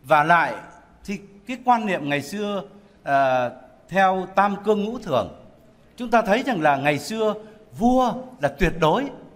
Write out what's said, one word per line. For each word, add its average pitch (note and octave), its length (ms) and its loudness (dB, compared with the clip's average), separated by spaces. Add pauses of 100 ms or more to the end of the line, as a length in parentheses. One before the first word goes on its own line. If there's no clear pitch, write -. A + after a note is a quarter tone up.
Và D3+ 200 4
lại D#3+ 300 2 (500)
thì G3 160 -10 (260)
cái B3+ 180 -8
quan A#3 220 2
niệm D#3 220 -2
ngày C#3+ 140 0
xưa, G3+ 400 -6 (400)
à, C3 480 2 (380)
theo F#3+ 460 0
tam G3 300 2
cương G3+ 200 0
ngũ A3+ 140 -8
thường, B2 300 -2 (680)
chúng A#3+ 140 -10
ta A3+ 120 4
thấy G#3 200 0
rằng A3+ 200 -2
là D3 140 4
ngày C#3+ 220 0
xưa G#3+ 360 -2 (440)
vua B3 340 2 (280)
là C#3+ 80 0
tuyệt D#3+ 320 0
đối G3 300 2 (260)